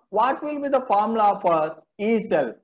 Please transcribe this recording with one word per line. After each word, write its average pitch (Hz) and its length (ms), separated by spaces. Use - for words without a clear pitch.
what 247 340
will 294 180
be 285 80
the 262 120
formula 208 600
for 160 420
E 214 240
cell 139 300